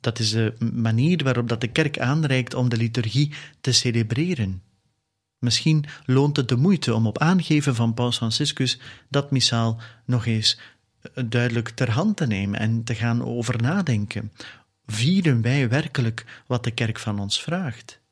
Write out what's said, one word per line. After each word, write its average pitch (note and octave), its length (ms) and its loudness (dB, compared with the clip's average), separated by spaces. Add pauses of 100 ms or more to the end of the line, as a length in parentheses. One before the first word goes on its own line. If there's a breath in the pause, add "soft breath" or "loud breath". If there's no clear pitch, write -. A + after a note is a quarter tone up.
Dat - 180 -4
is A2 120 0
de A2 220 0 (200)
manier A#2+ 500 2
waarop B2 260 0
dat A#2 120 -2
de A#2+ 60 -4
kerk D3 320 0
aanreikt C3 540 0
om B2 160 0
de A#2 80 0
liturgie A#2 560 0 (280 loud breath)
te C3 100 0
celebreren. A#2 920 0 (760)
Misschien D3 460 2 (200 loud breath)
loont C#3+ 320 4
het B2+ 120 0
de C3 60 2
moeite D3 380 2
om A2+ 140 2
op G#2+ 100 -2
aangeven D3+ 580 2
van A2+ 180 2
Paus A#2+ 240 0
Franciscus B2+ 640 -2 (300 loud breath)
dat C#3+ 220 0
missaal A#2 500 2 (240 loud breath)
nog B2 200 0
eens, A2 340 0 (420 loud breath)
eh, - 240 -8
duidelijk A#2 440 0
ter A#2+ 220 -2
hand F#3+ 260 2
te D#3 100 0
nemen G2+ 320 -2
en A2+ 240 0
te A#2 120 -4
gaan A#2 280 0
over A#2+ 380 -4
nadenken. A#2 680 -2 (540 loud breath)
Vieren C3 560 2
wij B2 280 2
werkelijk B2 760 -2
wat A#2+ 160 -2
de A#2 80 -2
kerk A2 280 -2
van G#2 200 -4
ons G2+ 220 -4
vraagt? D#3+ 580 -8 (120)